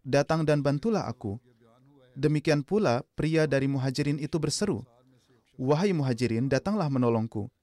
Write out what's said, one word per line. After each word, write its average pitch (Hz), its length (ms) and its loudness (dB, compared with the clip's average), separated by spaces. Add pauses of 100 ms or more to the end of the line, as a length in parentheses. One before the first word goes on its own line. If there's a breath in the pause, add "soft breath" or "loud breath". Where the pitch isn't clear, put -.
datang 147 480 0
dan 147 160 2
bantulah 147 400 0
aku." 107 320 -6 (800)
Demikian 147 460 0
pula, 139 400 2 (160)
pria 156 300 2
dari 135 180 0
Muhajirin 139 560 -2
itu 156 160 -4
berseru, 147 480 -4 (720)
"Wahai 151 340 2
Muhajirin, 127 560 0
datanglah 175 400 -2
menolongku." 117 640 -2 (120)